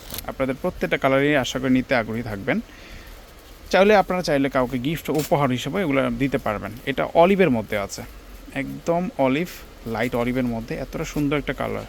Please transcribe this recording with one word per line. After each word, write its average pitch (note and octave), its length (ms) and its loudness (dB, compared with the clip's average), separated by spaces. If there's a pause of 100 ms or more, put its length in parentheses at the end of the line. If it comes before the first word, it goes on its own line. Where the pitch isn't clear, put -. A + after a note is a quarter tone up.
(280)
আপনাদের C3 340 -4
প্রত্যেকটা F3+ 360 -2
কালারই C#3 380 4
আশা B2+ 240 0
করি C3 100 0
নিতে B2+ 260 2
আগ্রহী A2+ 280 -2
থাকবেন। A2 360 -4 (1080)
চাইলে G3+ 260 8
আপনারা, F#3 260 4
চাইলে C#3 280 2
কাউকে B2+ 300 0
গিফট D3 300 -4
উপহার C#3+ 420 2
হিসেবে C#3 300 -2
এগুলো C3+ 300 2
দিতে C3 260 0
পারবেন। G#2 340 -4 (140)
এটা C#3 200 -2
অলিভের F3+ 440 6
মধ্যে A2 280 0
আছে, G2 240 -6 (520)
একদম D3 640 -4
অলিভ, C3+ 300 2 (380)
লাইট A#2 300 -2
অলিভের B2 280 0
মধ্যে A#2+ 320 -4
এতটা D#3 300 -6
সুন্দর D3 320 -2
একটা C#3 160 -4
কালার। G#2+ 360 -6